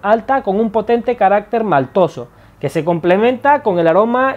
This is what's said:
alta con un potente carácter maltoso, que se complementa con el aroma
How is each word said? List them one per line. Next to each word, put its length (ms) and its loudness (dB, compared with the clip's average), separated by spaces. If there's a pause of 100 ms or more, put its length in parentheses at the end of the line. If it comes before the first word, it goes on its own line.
alta 400 0
con 180 -2
un 100 -2
potente 460 -2
carácter 480 0
maltoso, 640 -2 (300)
que 100 -6
se 160 -4
complementa 800 0
con 160 0
el 80 2
aroma 500 2